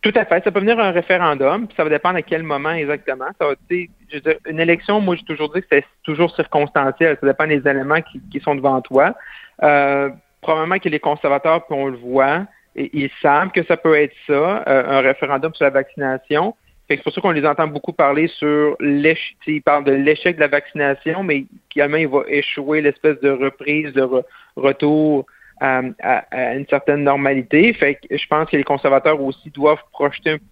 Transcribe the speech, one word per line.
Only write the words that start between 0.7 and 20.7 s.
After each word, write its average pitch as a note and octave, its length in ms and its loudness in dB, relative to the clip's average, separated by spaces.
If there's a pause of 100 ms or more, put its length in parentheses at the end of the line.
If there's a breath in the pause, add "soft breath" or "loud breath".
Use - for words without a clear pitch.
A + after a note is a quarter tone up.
un G#3 100 2
référendum, E3+ 760 0
puis - 100 -16
ça E3 60 0
va D3+ 80 0
dépendre F3 240 0
à E3 80 -4
quel E3 180 -4
moment D3+ 300 -4
exactement. C#3+ 560 -4 (120)
Ça D#3 60 0
va, C#3+ 80 0 (160)
tu F3 140 -2
sais, E3+ 60 -14 (200)
je D3+ 60 -14
veux C#3 60 -10
dire, D#3 160 0 (120)
une D#3+ 100 -6
élection, E3+ 400 0
moi, F#3 160 0
j'ai - 80 -12
toujours D3+ 300 -6
dit F#3 80 -2
que - 100 -16
c'est C#3+ 140 4 (160)
toujours D#3+ 340 -2
circonstanciel. D3 840 0
Ça C3+ 60 2
dépend C#3 180 2
des D3 220 0
éléments C#3 340 0
qui, - 180 -16 (120)
qui C#3+ 80 -6
sont D3 160 -2
devant C3+ 260 0
toi. D3+ 320 2 (480 loud breath)
Euh, C#3 480 2 (320)
probablement D#3+ 380 -2
que F#3 100 -4
les D3+ 100 -2
conservateurs, D#3 680 0
puis D3+ 100 -6
on C3+ 80 -2
le C3 120 -6
voit, C3+ 500 0 (280 soft breath)
et, C#3 180 -6
ils C#3+ 180 -4 (100)
savent D#3 300 2
que E3+ 120 -2
ça E3 140 0
peut D#3+ 180 2
être D3 180 2 (120)
ça, D#3 420 0
euh, C3+ 200 4
un C3+ 140 2
référendum C#3 520 0
sur D3+ 120 0
la C#3 40 4
vaccination. C#3 840 -2 (320)
Fait D3 80 0
que C3+ 60 -10
c'est - 20 -20
pour D3 100 -4
ça - 80 -6
qu'on F#3 100 2
les D3+ 140 0
entend D#3 220 0
beaucoup D3 260 -8
parler D3+ 340 2
sur D3 520 0
l'éche-, C#3+ 600 0
tu D#3 100 -6
sais, D#3 60 -2
ils C#3+ 40 -6
parlent D3 220 2
de C#3 80 2
l'échec D3 440 2
de D#3 60 -2
la D3 60 2
vaccination, D3 720 -2